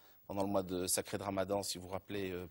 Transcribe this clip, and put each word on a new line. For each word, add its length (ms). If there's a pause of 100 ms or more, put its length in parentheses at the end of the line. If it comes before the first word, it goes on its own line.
(260)
pendant 180
le 40
mois 160
de 240
sacré 300
de 60
Ramadan, 400
si 140
vous 100
vous 40
rappelez, 400
euh, 200